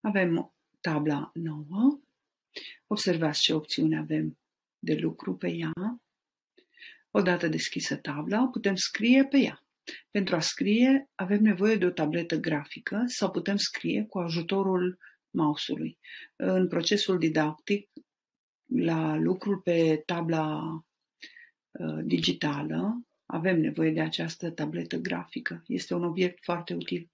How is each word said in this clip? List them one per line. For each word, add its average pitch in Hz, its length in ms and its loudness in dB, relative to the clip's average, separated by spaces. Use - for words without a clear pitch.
Avem 190 500 0
tabla 151 520 -2
nouă. 165 640 0
Observați 165 540 0
ce - 120 2
opțiuni 156 440 0
avem 156 420 -2
de - 140 0
lucru 180 420 -2
pe 180 160 -4
ea. 165 220 -4
Odată 180 360 2
deschisă 160 480 -4
tabla, 175 520 -2
putem 202 280 -2
scrie 247 500 4
pe 277 120 2
ea. - 260 2
Pentru 190 240 0
a 165 40 0
scrie, 240 760 4
avem 202 260 2
nevoie 214 340 6
de 180 100 2
o 180 40 4
tabletă 170 460 -2
grafică 156 680 -2
sau 208 260 0
putem 202 240 -2
scrie 196 500 -2
cu 190 140 -6
ajutorul 180 800 0
mouse-ului. - 720 -2
În 185 320 2
procesul 175 500 2
didactic, 160 720 0
la 160 500 0
lucrul 185 420 0
pe 165 480 2
tabla, 160 560 -2
uh, 156 320 -6
digitală, 160 1040 -2
avem 170 340 0
nevoie 160 320 2
de 160 100 0
această 165 500 -4
tabletă 165 460 -6
grafică. 170 680 -6
Este 180 260 -4
un 175 100 -2
obiect 175 400 -2
foarte 175 300 -6
util. 175 400 -6